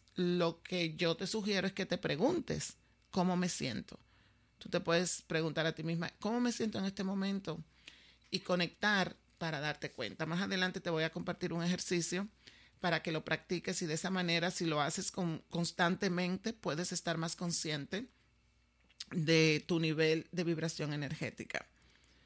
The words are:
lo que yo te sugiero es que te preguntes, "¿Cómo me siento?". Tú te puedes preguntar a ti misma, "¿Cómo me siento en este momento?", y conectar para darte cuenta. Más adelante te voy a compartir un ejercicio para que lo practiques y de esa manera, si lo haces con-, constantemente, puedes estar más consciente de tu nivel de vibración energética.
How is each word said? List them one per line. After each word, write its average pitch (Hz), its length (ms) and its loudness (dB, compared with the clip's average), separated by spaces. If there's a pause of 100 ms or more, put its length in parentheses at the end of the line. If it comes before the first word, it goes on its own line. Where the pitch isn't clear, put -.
(140)
lo 175 480 2
que 170 340 -2
yo 165 220 2
te 190 80 -4
sugiero 196 400 0
es 190 80 0
que 185 140 -2
te - 100 0
preguntes, 185 800 0 (320)
"¿Cómo 180 280 2
me 180 120 2
siento?". - 500 -4 (600)
Tú - 100 -14
te 175 120 0
puedes 170 420 2
preguntar 160 420 0
a 160 80 0
ti - 80 -8
misma, 165 380 -2
"¿Cómo 226 200 0
me 240 120 2
siento 226 260 -2
en 190 80 0
este 196 180 -4
momento?", 190 600 -2 (640)
y - 120 -2
conectar 180 720 2 (240)
para 156 220 -2
darte 151 300 -4
cuenta. 117 360 -6
Más 175 160 0
adelante 185 360 0
te 175 120 -4
voy 160 140 2
a 160 60 -2
compartir 175 420 -4
un 165 100 -2
ejercicio 180 640 0 (580)
para 165 160 2
que 170 100 -4
lo 156 140 -2
practiques 175 560 -2
y 175 60 -2
de 151 80 0
esa 196 160 0
manera, 175 400 2
si 175 160 0
lo 151 120 2
haces 160 300 0
con-, 170 400 -2
constantemente, 180 1040 0
puedes 170 380 -2
estar 170 260 -2
más 165 180 -2
consciente 170 680 -4 (1040)
de 160 560 4
tu 170 140 2
nivel 160 520 2
de 170 120 -2
vibración 160 500 -2
energética. 143 720 -6 (600)